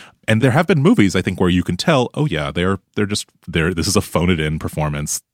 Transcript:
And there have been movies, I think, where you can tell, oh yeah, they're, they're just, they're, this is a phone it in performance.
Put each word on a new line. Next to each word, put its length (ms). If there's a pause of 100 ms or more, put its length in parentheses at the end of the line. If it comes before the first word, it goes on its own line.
(280)
And 140
there 100
have 160
been 160
movies, 320
I 60
think, 180
where 100
you 140
can 140
tell, 360
oh 140
yeah, 240
they're, 260 (180)
they're 120
just, 200 (200)
they're, 260
this 140
is 80
a 60
phone 280
it 100
in 200
performance. 600 (120)